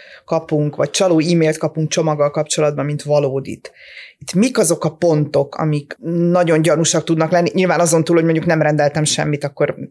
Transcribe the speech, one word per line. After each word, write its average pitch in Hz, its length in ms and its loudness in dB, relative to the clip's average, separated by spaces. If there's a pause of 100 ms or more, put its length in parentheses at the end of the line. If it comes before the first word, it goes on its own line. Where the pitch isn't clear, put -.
(260)
kapunk, 156 500 -2
vagy 147 140 0
csaló 180 300 2
e-mailt 156 380 2
kapunk 160 320 -4
csomaggal 151 420 0
kapcsolatban, 151 540 -2
mint 147 180 -6
valódit. 135 680 -2 (460)
Itt - 160 -14
mik 233 240 2
azok 170 280 0
a 160 40 0
pontok, 147 640 0
amik 151 420 -4 (340)
nagyon 170 300 2
gyanúsak 160 420 2
tudnak 160 280 0
lenni? 175 220 2
Nyilván 170 260 0
azon 170 240 2
túl, 170 120 2
hogy 165 80 4
mondjuk 160 220 0
nem 160 160 2
rendeltem 151 420 2
semmit, 147 400 -2
akkor 143 320 -4 (160)